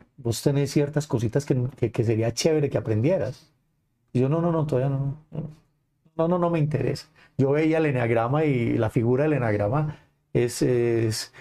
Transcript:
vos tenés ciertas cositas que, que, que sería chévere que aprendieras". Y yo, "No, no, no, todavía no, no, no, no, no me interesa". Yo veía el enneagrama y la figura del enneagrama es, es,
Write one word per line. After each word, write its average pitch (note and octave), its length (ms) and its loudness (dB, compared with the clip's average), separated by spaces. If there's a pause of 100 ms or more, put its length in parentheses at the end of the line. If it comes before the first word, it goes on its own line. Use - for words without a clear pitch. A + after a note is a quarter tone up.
(160)
vos A#2 260 -4
tenés C#3+ 280 2
ciertas D3 360 0
cositas A#2 380 -2
que, B2+ 320 0
que, A2+ 160 -2
que A#2+ 120 0
sería A2+ 280 0
chévere D#3 380 0
que - 80 -2
aprendieras". A#2 760 -2 (600)
Y B2 80 0
yo, C3 100 2
"No, E3 120 0
no, E3+ 100 0
no, D#3+ 140 0
todavía C#3 240 0
no, C#3 260 -4 (140)
no, - 120 -10 (760)
no, E3 120 0
no, F3+ 100 2
no F3 120 0
me E3 80 0
interesa". C#3+ 480 -2 (320)
Yo C3+ 140 2
veía D#3 260 2
el D#3+ 80 2
enneagrama A#2+ 580 0
y A#2+ 320 0
la A2+ 140 0
figura B2+ 340 2
del D#3 100 0
enneagrama A#2+ 640 -2 (380)
es, A#2+ 260 0
es, A#2 800 0